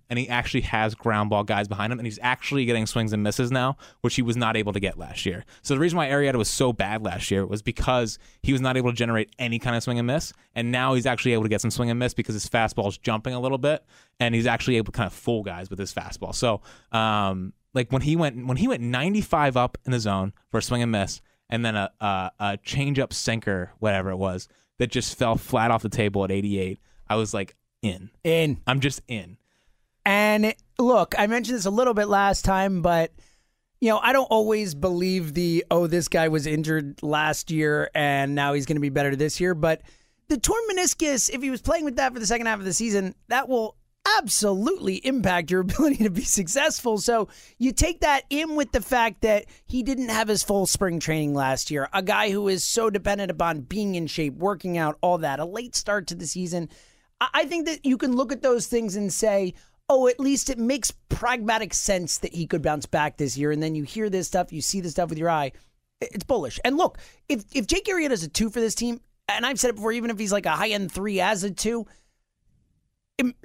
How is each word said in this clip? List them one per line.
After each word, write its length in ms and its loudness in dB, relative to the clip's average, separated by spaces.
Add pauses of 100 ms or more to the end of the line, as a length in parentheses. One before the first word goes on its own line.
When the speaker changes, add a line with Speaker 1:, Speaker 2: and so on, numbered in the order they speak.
Speaker 1:
and 80 -2
he 100 -2
actually 340 -2
has 340 0
ground 340 0
ball 140 2
guys 240 0
behind 260 -4
him, 60 -6
and 80 -6
he's 140 -8
actually 440 0
getting 220 0
swings 260 -2
and 80 0
misses 300 0
now, 260 0 (240)
which 140 0
he 80 0
was 120 0
not 220 0
able 160 0
to 60 -4
get 180 -2
last 280 -12
year. 200 -6 (160)
So 140 0
the 40 2
reason 180 2
why 100 2
Arrieta 280 2
was 140 0
so 240 2
bad 300 -2
last 260 -4
year 160 2
was 160 -4
because 560 0 (240)
he 120 0
was 80 0
not 160 0
able 120 2
to 60 -2
generate 420 0
any 220 -4
kind 160 -2
of 80 -2
swing 160 -2
and 80 0
miss, 260 -2 (220)
and 160 -2
now 240 2
he's 100 2
actually 280 2
able 100 2
to 60 0
get 120 0
some 80 0
swing 220 0
and 80 0
miss 160 -2
because 180 -4
his 140 -6
fastball 400 0
is 100 -4
jumping 380 -2
a 40 -6
little 200 -2
bit, 240 0 (360)
and 140 2
he's 140 2
actually 300 2
able 140 -2
to 60 -8
kind 100 0
of 60 -8
fool 300 -4
guys 260 -10
with 80 -10
his 160 -8
fastball. 400 -8
So, 280 0 (300)
um, 640 0 (220)
like, 160 0
when 100 2
he 140 2
went, 320 -2
when 100 0
he 100 2
went 140 0
ninety-five 760 2
up 280 2
in 60 -2
the 80 2
zone 340 0 (160)
for 100 -2
a 40 0
swing 180 -2
and 100 0
miss, 300 -2 (280)
and 140 -2
then 120 -2
a, 240 -2
a, 400 -2
a 260 -2
changeup 480 -2
sinker, 640 -4
whatever 320 0
it 80 -4
was, 300 -4 (320)
that 100 0
just 300 -4
fell 160 2
flat 340 2
off 140 2
the 60 -4
table 340 0
at 80 -2
eighty-eight, 480 -2 (280)
I 80 0
was 180 -2
like, 220 -8 (260)
"In." 280 -6 (140)
Speaker 2:
In. 440 2
Speaker 1:
I'm 120 0
just 280 -2
in. 300 -10 (680)
Speaker 2:
And 480 4 (240)
look, 400 4
I 100 4
mentioned 300 -2
this 80 -4
a 60 2
little 220 4
bit 140 2
last 380 4
time, 360 2
but, 300 2 (680)
you 100 4
know, 100 4
I 140 4
don't 120 4
always 500 2
believe 580 0
the, 380 2
"Oh, 160 4
this 200 0
guy 200 2
was 200 0
injured 540 -2
last 500 -2
year 440 2
and 400 2
now 180 2
he's 120 -2
gonna 140 0
be 100 0
better 260 0
this 240 -2
year." 160 2
But 260 0 (460)
the 100 0
torn 240 0 (100)
meniscus, 580 0
if 120 -4
he 80 -4
was 120 -4
playing 240 0
with 120 -4
that 160 0
for 60 -10
the 80 -4
second 200 0
half 120 0
of 60 -10
the 80 -2
season, 420 0 (140)
that 180 0
will 300 0 (400)
absolutely 760 0 (100)
impact 460 2
your 100 4
<laughs> 60 -2
ability 360 2
to 60 4
be 120 -2
successful. 760 0
So 300 0 (300)
you 160 2
take 280 0
that 280 4
in 260 -2
with 160 0
the 100 2
fact 400 0
that 240 2 (200)
he 180 -2
didn't 260 -2
have 200 0
his 140 2
full 220 2
spring 340 0
training 340 0
last 360 0
year, 240 -2
a 80 0
guy 300 2
who 160 0
is 160 0
so 260 2
dependent 420 -2
upon 300 -2
being 340 -4
in 120 -2
shape, 280 -4
working 420 -2
out, 240 0
all 160 4
that, 220 -2
a 60 -4
late 300 -8
start 320 -2
to 80 -8
the 100 -10
season. 440 -4 (500)
I, 140 0
I 120 4
think 200 -2
that 200 -4
you 120 4
can 180 0
look 160 0
at 100 -4
those 260 4
things 280 -2
and 160 -2
say, 440 2 (340)
"Oh, 180 6
at 140 2
least 280 2
it 80 -4
makes 340 0 (180)
pragmatic 640 0
sense 460 -2
that 140 -6
he 140 -4
could 140 -2
bounce 240 -2
back 320 0
this 200 -2
year." 140 0
And 100 0
then 140 -2
you 80 -4
hear 260 -4
this 180 -2
stuff, 260 -2
you 80 -6
see 180 -2
this 120 -4
stuff 180 0
with 80 -6
your 120 0
eye. 220 0 (500)
I-, 120 -4
it's 100 -6
bullish. 400 -2
And 140 2
look, 200 2 (300)
if, 160 -2 (100)
if 140 0
Jake 180 -2
Arrieta 260 0
is 120 0
a 60 -8
two 200 0
for 120 -2
this 140 0
team, 260 -4 (260)
and 180 0
I've 140 -2
said 120 2
it 40 -10
before, 160 -2
even 200 -2
if 60 -6
he's, 140 -4
like, 140 0
a 60 2
high-end 420 0
three 260 -2
as 240 0
a 80 -2
two, 340 -2 (1300)
im-, 280 -2